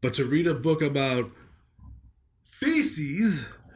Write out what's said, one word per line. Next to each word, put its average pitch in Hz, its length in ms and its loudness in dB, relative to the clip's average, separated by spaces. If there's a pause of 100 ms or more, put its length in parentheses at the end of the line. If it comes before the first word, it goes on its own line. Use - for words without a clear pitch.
But 120 140 -2
to 135 100 0
read 151 220 2
a 165 60 2
book 151 280 0
about 135 500 0 (1120)
feces 175 1040 0 (280)